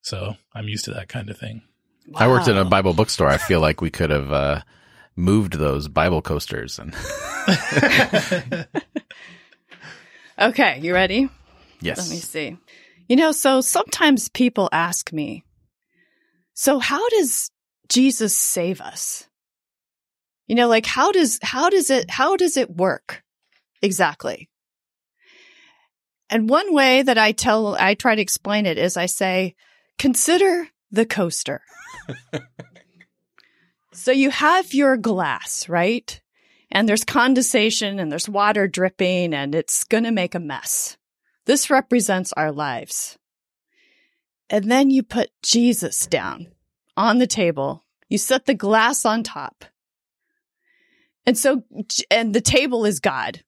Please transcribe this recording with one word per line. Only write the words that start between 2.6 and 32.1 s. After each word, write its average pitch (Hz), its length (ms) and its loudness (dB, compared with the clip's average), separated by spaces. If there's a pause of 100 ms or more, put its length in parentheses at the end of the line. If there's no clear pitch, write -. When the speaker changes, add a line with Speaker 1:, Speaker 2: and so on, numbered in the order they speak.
Speaker 3:
Wow. 90 60 0
Speaker 2:
Bible 95 240 2
bookstore. 87 340 0
I 69 80 4
feel 85 240 0
like 78 200 0
we 82 100 -4
could 80 200 -4
have, 71 220 -2
uh, 71 300 -2 (540)
moved 95 380 0
those 73 340 -2
Bible 78 340 0
coasters. - 560 -8
And - 160 -14 (520)
<laughs> 180 1200 0 (1700)
Speaker 3:
Okay, 202 440 2
you 170 100 -2
ready? 190 360 2 (520)
Speaker 2:
Yes. - 180 -6
Speaker 3:
Let 175 120 -8
me 165 100 -8
see. 160 360 -10 (520)
You 247 80 4
know, 311 160 4
so 269 280 2
sometimes 294 680 0
people 233 440 0
ask 170 400 -4
me, 151 320 -8 (1080)
"So 269 240 2
how 294 300 -2
does 403 420 0 (380)
Jesus 247 480 2
save 185 440 -2
us?" - 460 -12 (1200)
You - 80 -2
know, 240 140 4
like, 226 180 4
how 285 240 2
does, 339 320 2
how 302 280 0
does 370 200 2
it, 254 200 0
how 311 260 0
does 359 200 0
it 254 140 -2
work 180 520 -4 (600)
exactly? 180 680 -2 (1800)
And 220 180 0
one 349 260 2
way 269 280 6
that 254 160 4
I 214 140 4
tell, 214 440 0
I 190 180 2
try 226 200 0
to 214 80 0
explain 202 440 -2
it 165 120 -2
is 180 180 0
I 180 100 -2
say, 185 480 -2 (440)
"Consider 339 680 2 (220)
the 220 160 2
coaster." 170 560 -4 (460)
<laughs> - 340 -10 (1500)